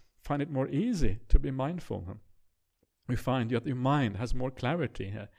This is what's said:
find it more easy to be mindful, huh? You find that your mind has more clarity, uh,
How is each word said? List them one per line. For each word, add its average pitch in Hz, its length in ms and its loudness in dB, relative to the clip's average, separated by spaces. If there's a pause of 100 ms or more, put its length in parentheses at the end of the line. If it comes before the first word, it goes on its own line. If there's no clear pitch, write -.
(240)
find 143 180 -2
it 143 80 -4
more 135 200 -2
easy 165 580 2
to - 100 10
be 139 140 0
mindful, 135 560 -4
huh? 95 60 -10 (960)
You 123 80 -2
find 123 340 -2
that 113 160 -2
your 131 80 -2
mind 127 400 0
has 113 180 -4
more 127 160 0
clarity, 127 640 -4
uh, 104 100 -10 (140)